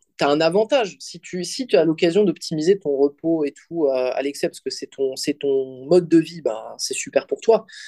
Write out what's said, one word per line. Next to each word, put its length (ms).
t'as 120
un 100
avantage. 600
Si 200
tu, 240
si 220
tu 120
as 60
l'occasion 400
d'optimiser 560
ton 160
repos 480
et 80
tout, 340
euh, 280
à 80
l'excès, 260
parce 120
que 100
c'est 180
ton, 280
c'est 180
ton 540
mode 200
de 120
vie, 220
bah, 360
c'est 160
super 320
pour 160
toi. 240